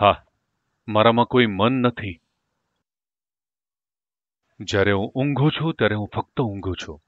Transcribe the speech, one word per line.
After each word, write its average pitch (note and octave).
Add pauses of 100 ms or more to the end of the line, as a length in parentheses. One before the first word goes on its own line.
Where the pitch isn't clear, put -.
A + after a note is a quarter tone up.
હા, G2+ (720)
મારામાં A#2
કોઈ B2
મન G#2
નથી. A#2+ (2500)
જ્યારે G2+
હું G2+
ઊંઘું C#3
છું D#3+
ત્યારે A#2
હું G#2
ફક્ત -
ઊંઘું G2
છું, -